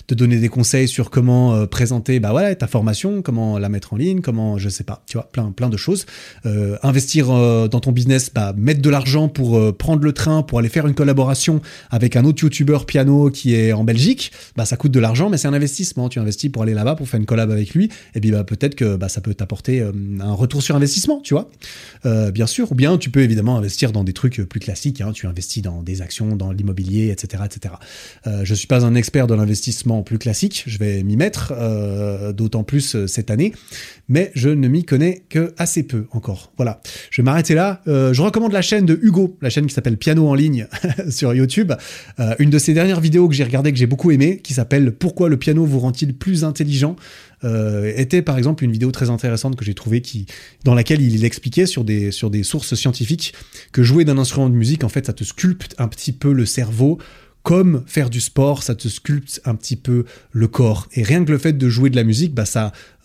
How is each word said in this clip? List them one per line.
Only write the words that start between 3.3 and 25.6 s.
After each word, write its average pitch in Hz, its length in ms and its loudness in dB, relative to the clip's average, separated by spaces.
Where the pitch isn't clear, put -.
la 101 100 -2
mettre 101 260 -6
en - 20 -4
ligne, 180 240 0
comment, 110 380 -2
je 98 100 -4
sais 98 160 -6
pas, - 220 -12
tu - 100 -8
vois, - 140 -8
plein, 107 220 -4
plein 123 160 -4
de 110 80 -2
choses. 185 280 -4
Euh, 104 380 -2
investir, 135 480 0
euh, 117 380 4
dans 120 120 0
ton 127 120 0
business, 127 420 2
bah, 104 220 -2
mettre 135 260 2
de 147 80 4
l'argent 143 380 2
pour, 123 280 0
euh, 107 160 4
prendre 156 300 0
le 147 100 2
train, 156 300 0
pour - 160 -2
aller 117 100 2
faire 151 180 -2
une 143 80 2
collaboration 139 680 2
avec 117 260 2
un 123 80 6
autre 151 180 2
youtubeur 147 440 2
piano 139 440 4
qui 127 240 0
est 110 180 4
en 107 120 0
Belgique, 127 480 2
bah, 113 100 -2
ça 120 100 -4
coûte 147 140 0
de 127 100 4
l'argent, 120 300 2
mais 170 80 0
c'est 147 100 -2
un 143 60 0
investissement. 143 540 -2
Tu 123 100 -6
investis 110 320 -2
pour 113 140 -4
aller 110 100 0
là-bas, 117 220 0
pour 139 120 -8
faire 113 120 -2
une 104 60 -2
collab 113 240 0
avec 107 220 -2
lui, 196 160 2
et 113 60 -4
puis, 107 120 2
bah, 104 120 0
peut-être 139 300 -4
que, 107 220 0
bah, 95 120 -4
ça - 120 -6
peut 104 140 -4
t'apporter, 120 460 -4
euh, 104 120 -4
un 101 140 -2
retour 123 280 0
sur 147 120 -2
investissement, 143 460 0
tu 139 140 -2
vois. 165 140 -2
Euh, 110 280 0
bien 110 160 0
sûr, 226 240 -4
ou - 20 0
bien 147 240 4
tu - 120 -6
peux 135 120 4
évidemment 113 340 2
investir 107 360 -2
dans 104 100 -2
des 92 100 -2
trucs 120 300 -2
plus 95 180 -8
classiques, 135 400 -6
hein. 104 120 -6
Tu 107 140 -10
investis 90 360 -6